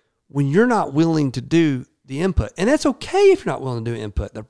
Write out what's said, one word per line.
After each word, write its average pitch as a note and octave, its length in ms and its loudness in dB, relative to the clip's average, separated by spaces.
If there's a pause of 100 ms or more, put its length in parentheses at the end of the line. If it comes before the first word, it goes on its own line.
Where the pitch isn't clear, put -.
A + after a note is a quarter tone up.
(280)
when C#3 200 -2
you're G3 180 4
not F#3 260 0
willing D#3 400 2
to B2 80 -8
do D3 460 0 (180)
the C3+ 160 -10
input. F3+ 380 -2
And F#3+ 100 0
that's D4+ 180 2
okay G4 440 2
if F#4 140 2
you're E3 80 -2
not C3 100 -6
willing A#2+ 220 -4
to A#2 80 -4
do A#2 40 -6
input. G#2+ 380 -6
The, G#2+ 160 -12